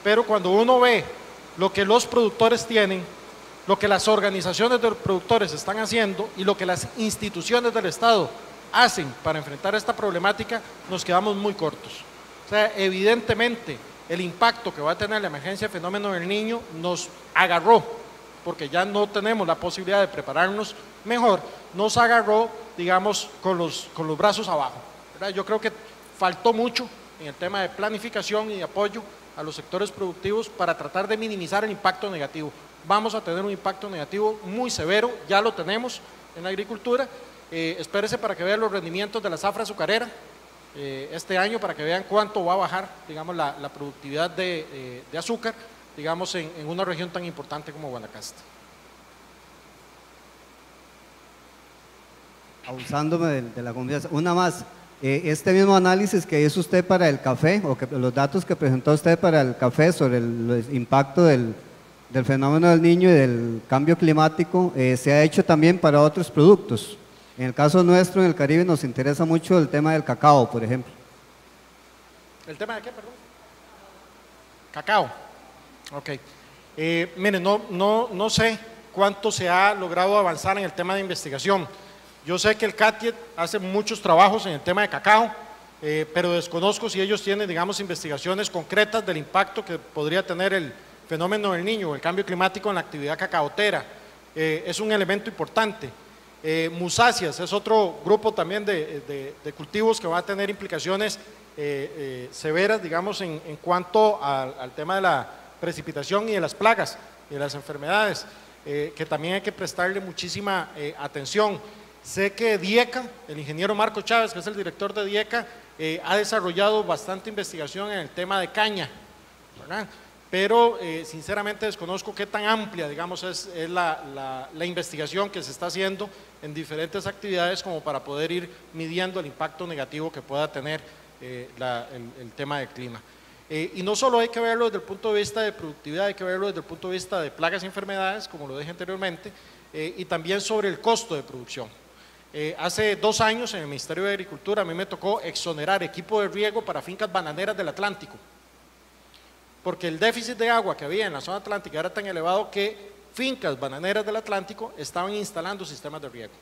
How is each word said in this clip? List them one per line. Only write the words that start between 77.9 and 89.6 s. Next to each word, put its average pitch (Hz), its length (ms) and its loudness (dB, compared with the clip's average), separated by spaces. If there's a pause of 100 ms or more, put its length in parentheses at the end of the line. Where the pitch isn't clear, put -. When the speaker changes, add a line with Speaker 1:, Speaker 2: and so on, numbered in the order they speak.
Speaker 1:
no 202 180 -2
sé 220 300 2 (340)
cuánto 202 380 2
se 185 180 -2
ha 190 240 6
logrado 185 420 2
avanzar 196 440 2
en 196 60 -4
el 160 80 -6
tema 180 200 -2
de 196 80 0
investigación. 175 640 0 (560)
Yo 170 140 -2
sé 214 180 4
que 214 100 -2
el 196 100 -2
catiet 220 400 2 (200)
hace 170 220 -2
muchos 208 420 -2
trabajos 190 460 8
en 190 60 -4
el 143 100 -4
tema 190 220 2
de 202 60 0
cacao, 214 440 4 (480)
eh, 156 320 -2
pero 175 200 2
desconozco 175 540 0
si 190 140 -2
ellos 196 220 0
tienen, 202 240 -2
digamos, 175 320 -2
investigaciones 180 720 -4
concretas 208 520 0
del 180 140 -2
impacto 190 480 -2